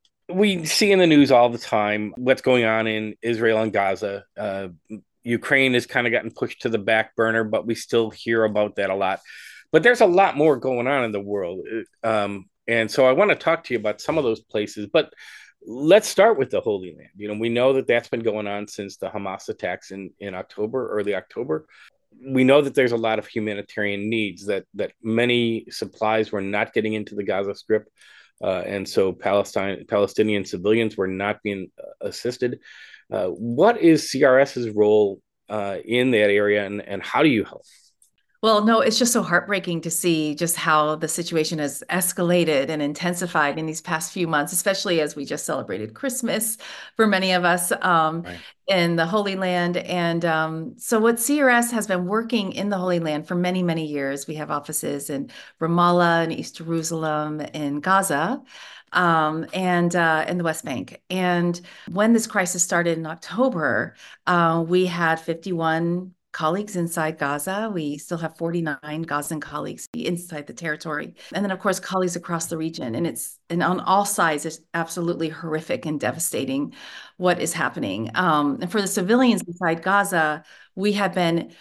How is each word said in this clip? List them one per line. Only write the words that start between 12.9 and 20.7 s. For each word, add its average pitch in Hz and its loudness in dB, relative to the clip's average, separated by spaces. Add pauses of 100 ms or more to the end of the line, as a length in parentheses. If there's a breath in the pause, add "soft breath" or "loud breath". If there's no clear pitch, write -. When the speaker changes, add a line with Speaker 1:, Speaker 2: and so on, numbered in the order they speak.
Speaker 1:
so 135 4
I 127 6
wanna 180 4
talk 165 -2
to 127 -6
you 113 2
about 104 -4
some 156 -2
of 151 0
those 113 0
places, 107 -6
but 156 0 (480 loud breath)
let's 156 4
start 202 4
with 127 0
the 98 -2
Holy 92 -4
Land. 71 -20
You 104 -10
know, 104 -6
we 117 -2
know 123 4
that 131 0
that's 117 2
been 120 -4
going 107 -2
on 104 -6
since 98 -12
the 92 -8
Hamas 98 -8
attacks 95 -8
in, 98 -12 (100)
in 98 -10
October, 110 -6